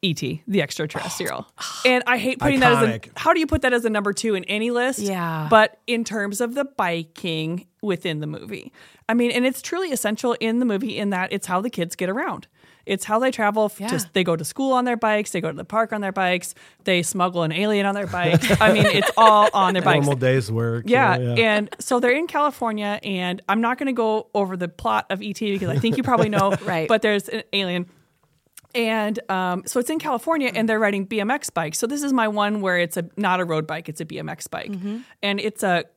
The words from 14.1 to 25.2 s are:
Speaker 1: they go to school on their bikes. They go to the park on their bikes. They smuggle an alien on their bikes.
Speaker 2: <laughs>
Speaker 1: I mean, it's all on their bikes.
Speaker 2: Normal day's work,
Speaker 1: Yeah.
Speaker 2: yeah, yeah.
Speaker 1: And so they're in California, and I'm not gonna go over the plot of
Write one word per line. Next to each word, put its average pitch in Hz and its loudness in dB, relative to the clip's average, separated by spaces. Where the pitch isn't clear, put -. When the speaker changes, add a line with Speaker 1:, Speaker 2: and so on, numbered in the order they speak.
Speaker 1:
they 185 2
go 170 2
to 160 -6
school 269 0
on 247 2
their 240 0
bikes. 214 0
They 175 -2
go 160 -2
to 147 -8
the - -10
park 220 0
on 214 -4
their 190 -4
bikes. 185 0
They 180 4
smuggle 180 0
an 156 0
alien 202 2
on 196 0
their 202 -4
bikes. 175 2
Speaker 2:
<laughs> 202 4
Speaker 1:
I 214 8
mean, 214 6
it's 539 2
all 214 8
on 190 4
their 180 0
bikes. 151 4
Speaker 2:
Normal 143 2
day's 127 2
work, 117 -2
Speaker 1:
Yeah. 240 4
Speaker 2:
yeah, 123 -2
yeah. 220 4
Speaker 1:
And 208 -4
so 247 0
they're 247 4
in 330 -2
California, 226 -2
and 185 -4
I'm 208 2
not 233 0
gonna 269 -2
go 220 0
over 190 0
the 175 -4
plot 214 -2
of 190 -4